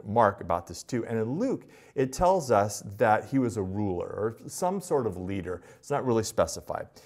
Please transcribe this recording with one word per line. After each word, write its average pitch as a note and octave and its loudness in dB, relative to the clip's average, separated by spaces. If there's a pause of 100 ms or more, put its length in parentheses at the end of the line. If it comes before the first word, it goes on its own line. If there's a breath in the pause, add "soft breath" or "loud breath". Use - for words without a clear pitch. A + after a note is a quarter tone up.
Mark G#2 4
about F2+ 0
this - -14
too. A#2 -4
And A2+ -4
in A#2 -2
Luke, A#3+ -4 (280 loud breath)
it C3 0
tells F3+ 2
us G#2 4 (160)
that G#2+ 4
he C3+ -2
was A#2 0
a G#2 -2
ruler F#2 -4
or A2+ -4 (100)
some F3+ -4
sort C#3 0
of F2+ -2
leader. F#2 -6 (160 loud breath)
It's - -20
not C#3+ 0
really A2+ 2
specified. - -2 (180 loud breath)